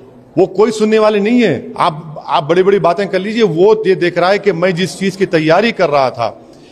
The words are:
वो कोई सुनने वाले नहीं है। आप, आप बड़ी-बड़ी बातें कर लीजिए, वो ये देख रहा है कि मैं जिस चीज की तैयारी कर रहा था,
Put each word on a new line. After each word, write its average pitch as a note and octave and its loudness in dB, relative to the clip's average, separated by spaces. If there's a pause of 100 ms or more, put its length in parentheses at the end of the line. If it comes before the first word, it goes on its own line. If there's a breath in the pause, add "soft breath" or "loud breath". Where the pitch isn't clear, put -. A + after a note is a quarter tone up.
(380)
वो F#3 4
कोई A3 2
सुनने A3 0
वाले G#3+ 2
नहीं A#3 2
है। E3 -2
आप, D#3 -4
आप D#3 0
बड़ी-बड़ी F#3 2
बातें F3 0
कर F#3 -4
लीजिए, A3 -2
वो G#3 2
ये F#3 2
देख E3+ -2
रहा F3 2
है G3+ 0
कि G3+ 0
मैं F3+ -2
जिस F3 -4
चीज F#3+ -4
की F#3+ -2
तैयारी E3+ 2
कर E3+ 0
रहा C3+ 2
था, A#2 -6 (300 loud breath)